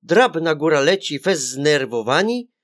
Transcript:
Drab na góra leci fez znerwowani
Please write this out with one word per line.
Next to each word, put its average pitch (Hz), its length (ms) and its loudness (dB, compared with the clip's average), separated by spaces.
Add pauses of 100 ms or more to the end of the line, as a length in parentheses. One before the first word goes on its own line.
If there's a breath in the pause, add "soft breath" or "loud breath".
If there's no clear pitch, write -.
Drab 190 400 2
na 160 140 0
góra 151 240 2
leci 151 400 -2
fez 180 200 -2
znerwowani 139 1120 -2 (120)